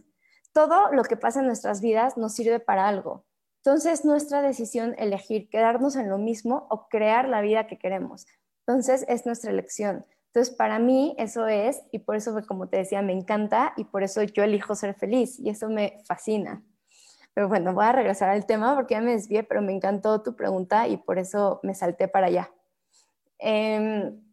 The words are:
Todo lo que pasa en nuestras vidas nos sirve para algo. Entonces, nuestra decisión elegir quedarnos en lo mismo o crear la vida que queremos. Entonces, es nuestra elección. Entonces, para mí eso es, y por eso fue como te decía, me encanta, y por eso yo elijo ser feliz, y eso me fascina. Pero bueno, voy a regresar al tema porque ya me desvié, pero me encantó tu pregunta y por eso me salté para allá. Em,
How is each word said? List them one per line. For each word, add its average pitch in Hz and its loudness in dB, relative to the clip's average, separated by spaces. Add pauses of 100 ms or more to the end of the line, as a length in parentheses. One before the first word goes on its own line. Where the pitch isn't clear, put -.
(540)
Todo 320 6
lo 254 4
que 220 -2
pasa 233 -2
en 262 0
nuestras 208 -4
vidas 233 2
nos 220 -4
sirve 233 0
para 196 2
algo. 196 -4 (380)
Entonces, 311 2
nuestra 294 2
decisión 240 -2
elegir 208 -4
quedarnos 240 2
en 233 -4
lo 196 -2
mismo 233 -4
o 214 -4
crear 220 2
la 226 0
vida 214 2
que - -14
queremos. - -6 (400)
Entonces, 254 2
es 233 -2
nuestra 233 -6
elección. 190 -4 (300)
Entonces, 240 2
para 214 0
mí 262 4
eso 226 -4
es, 220 0 (120)
y 220 -6
por 214 -4
eso 220 -6
fue 214 -6
como 185 -8
te - -4
decía, 190 -2
me 196 0
encanta, 208 0
y 214 -6
por 196 -4
eso 196 -2
yo 208 0
elijo 208 0
ser 196 -4
feliz, 226 -2
y 214 -4
eso 214 -6
me 214 -2
fascina. 208 -4 (720)
Pero 202 0
bueno, 185 2
voy 208 4
a 240 6
regresar 202 2
al 202 2
tema 226 2
porque 247 0
ya 214 -2
me 240 2
desvié, 214 0
pero 208 0
me 196 -2
encantó 196 0
tu 233 -6
pregunta 190 0
y 202 -2
por 180 -2
eso 196 0
me 196 -4
salté 190 -2
para 190 2
allá. 175 -2 (880)
Em, 214 -2 (120)